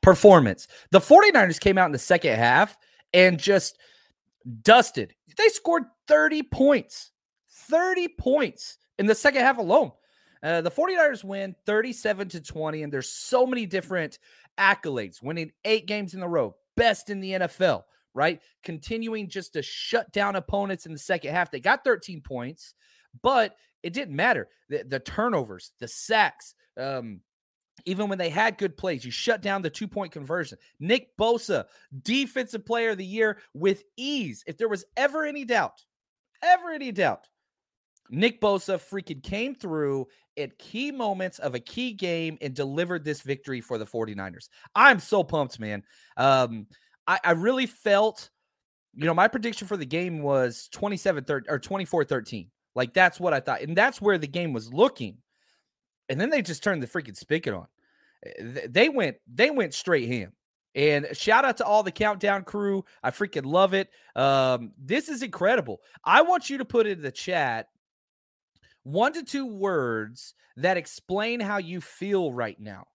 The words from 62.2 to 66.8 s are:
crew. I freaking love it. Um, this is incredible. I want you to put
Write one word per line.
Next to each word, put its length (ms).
crew. 400
I 80
freaking 360
love 280
it. 140
Um, 640
this 300
is 160
incredible. 560
I 180
want 280
you 80
to 60
put 220